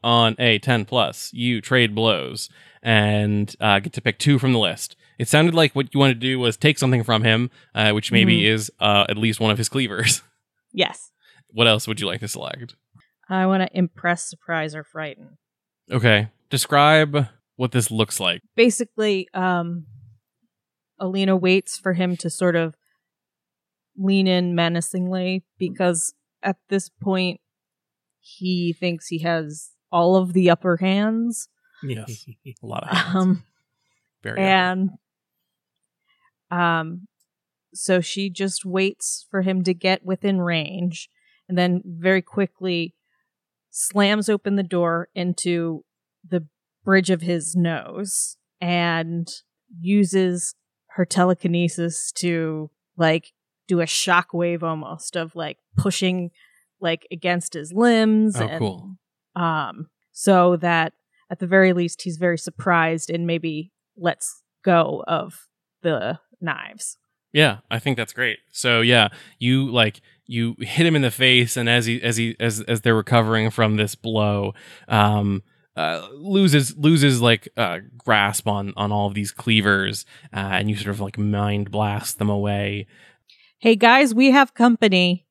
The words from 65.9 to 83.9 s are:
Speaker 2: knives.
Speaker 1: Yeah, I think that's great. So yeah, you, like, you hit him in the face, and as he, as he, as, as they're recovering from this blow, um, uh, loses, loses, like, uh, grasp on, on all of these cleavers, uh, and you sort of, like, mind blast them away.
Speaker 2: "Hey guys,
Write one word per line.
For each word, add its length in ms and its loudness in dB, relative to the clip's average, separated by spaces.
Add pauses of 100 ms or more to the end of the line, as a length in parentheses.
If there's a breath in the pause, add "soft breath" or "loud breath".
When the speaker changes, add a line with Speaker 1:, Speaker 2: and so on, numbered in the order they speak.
Speaker 2:
knives. 580 -10 (340)
Speaker 1:
Yeah, 260 2 (140)
I 80 -4
think 180 -2
that's 160 -8
great. 240 -4 (140)
So 300 0
yeah, 260 6 (320 loud breath)
you, 320 0
like, 300 0 (260 soft breath)
you 320 -4
hit 260 0
him 100 2
in 60 4
the 80 2
face, 480 2
and 100 -2
as 200 2
he, 160 -2
as 140 -2
he, 220 -4
as, 220 -2
as 200 -4
they're 120 2
recovering 560 2
from 280 0
this 180 -2
blow, 580 -2 (340 loud breath)
um, 540 2 (340)
uh, 380 -6
loses, 640 2
loses, 460 4
like, 340 2
uh, 220 -4 (180)
grasp 500 0
on, 300 -4
on 140 -2
all 160 0
of 80 -6
these 160 -6
cleavers, 720 0 (260 loud breath)
uh, 60 -10
and 320 -2
you 60 -2
sort 140 -8
of, 120 -6
like, 160 -8
mind 540 -2
blast 480 -4
them 100 0
away. 560 -4 (720 soft breath)
Speaker 2:
"Hey 180 4
guys, 380 4